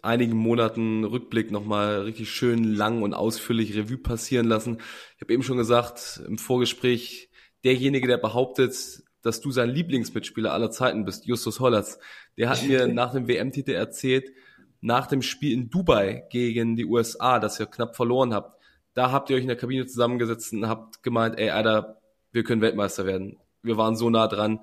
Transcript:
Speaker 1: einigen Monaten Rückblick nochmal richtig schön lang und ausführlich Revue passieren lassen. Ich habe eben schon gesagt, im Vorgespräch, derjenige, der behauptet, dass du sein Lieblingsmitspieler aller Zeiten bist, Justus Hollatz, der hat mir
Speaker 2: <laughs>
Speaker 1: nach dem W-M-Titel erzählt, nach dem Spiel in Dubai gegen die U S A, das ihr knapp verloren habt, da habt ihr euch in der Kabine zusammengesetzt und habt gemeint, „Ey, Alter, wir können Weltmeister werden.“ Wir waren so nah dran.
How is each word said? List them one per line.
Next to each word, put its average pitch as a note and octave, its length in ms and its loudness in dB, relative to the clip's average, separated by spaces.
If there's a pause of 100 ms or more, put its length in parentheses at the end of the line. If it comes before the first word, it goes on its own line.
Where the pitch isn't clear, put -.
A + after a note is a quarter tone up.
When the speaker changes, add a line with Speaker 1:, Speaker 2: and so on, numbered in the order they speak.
Speaker 1:
einigen A#2 380 2
Monaten A2 680 0
Rückblick A2+ 460 -2
nochmal G#2 520 -2
richtig A2 280 -8
schön A#2 340 2
lang A2 380 2
und G2+ 100 0
ausführlich A2 640 0
Revue A2 220 -4
passieren A#2+ 480 0
lassen. A2+ 320 0 (380)
Ich - 60 -18
habe A2+ 120 0
eben C3 80 2
schon B2 160 -2
gesagt, A#2 680 0
im A2 120 -6
Vorgespräch, B2 880 0 (340)
derjenige, C3 460 2
der B2 80 6
behauptet, B2 880 0 (180)
dass - 220 -4
du C#3+ 80 -4
sein B2 180 2
Lieblingsmitspieler B2 840 -2
aller G#2+ 200 0
Zeiten A2 340 -2
bist, - 220 -8
Justus A#2 340 -4
Hollatz, A#2 380 2 (400)
der A#2 100 0
hat B2+ 140 0
mir C3 240 4
Speaker 2:
<laughs> - 20 2
Speaker 1:
nach A#2+ 240 0
dem B2+ 160 -2
W-M-Titel B2+ 440 -2
erzählt, C3 580 -2 (520)
nach A#2+ 260 0
dem C3+ 120 0
Spiel C#3+ 320 -2
in A#2+ 160 -2
Dubai A#2+ 600 2
gegen A#2 440 0
die A2+ 120 -2
U G#2+ 100 2
S A#2 240 0
A, B2 180 4
das G#2+ 220 -2
ihr G#2+ 60 -2
knapp - 300 -6
verloren B2 360 2
habt, - 260 -6 (360)
da B2+ 180 2
habt C3+ 160 0
ihr C3+ 80 2
euch B2+ 60 0
in B2+ 60 -4
der A#2+ 100 -4
Kabine B2+ 260 -4
zusammengesetzt A#2+ 720 -2
und A2 140 -2
habt - 340 -6
gemeint, A2+ 360 0
„Ey, G#2+ 120 0
Alter, G#2+ 500 0 (320)
wir A#2 120 0
können A2+ 180 2
Weltmeister G2+ 420 0
werden.“ F#2+ 340 -4 (240)
Wir A2+ 140 0
waren A2 180 2
so A#2 140 0
nah A2+ 180 4
dran. G#2+ 360 0